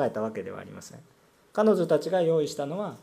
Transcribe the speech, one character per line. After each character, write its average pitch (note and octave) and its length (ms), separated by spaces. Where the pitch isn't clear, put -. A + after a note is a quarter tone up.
え A#2+ 60
た A2 120
わ A2 100
け G#2+ 120
で F#2+ 80
は G2 80
あ F#2+ 40
り G2 80
ま F#2+ 100
せ - 140
ん。 - 40
彼 A3 160
女 F#3 180
た D#3+ 120
ち D#3 100
が F#3 120
用 D#3+ 200
意 C#3+ 60
し - 80
た C#3+ 100
の D#3 140
は、 F3 240